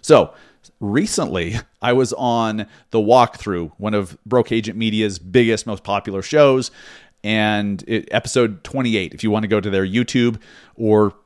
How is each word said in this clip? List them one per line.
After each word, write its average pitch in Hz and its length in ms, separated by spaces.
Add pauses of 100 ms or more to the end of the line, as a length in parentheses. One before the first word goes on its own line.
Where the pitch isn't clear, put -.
So - 320 (460)
recently, 101 760 (260)
I 123 120
was 127 200
on 113 520 (260)
The 113 80
Walkthrough, 104 800
one 101 160
of 101 320
Broke 120 260
Agent 110 260
Media's 107 420
biggest, 110 480
most 104 160
popular 98 380
shows, 135 500 (520)
and 104 640
it, 110 240
episode 113 520
twenty-eight, 113 500
if 82 100
you 107 80
want 107 120
to 107 40
go 104 140
to 101 80
their 98 160
YouTube 117 560 (340)
or 107 380 (120)